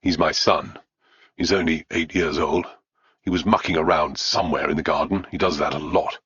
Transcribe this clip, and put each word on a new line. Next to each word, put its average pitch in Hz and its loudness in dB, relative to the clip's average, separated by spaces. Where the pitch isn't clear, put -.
He's 92 0
my 80 2
son. - 0
He's 87 0
only 82 2
eight 82 -4
years 80 0
old. 82 0
He - -4
was 90 0
mucking 101 2
around 80 2
somewhere - 0
in 78 0
the 80 -2
garden. 90 -2
He 98 -8
does 90 0
that 76 0
a 73 -4
lot. 78 -2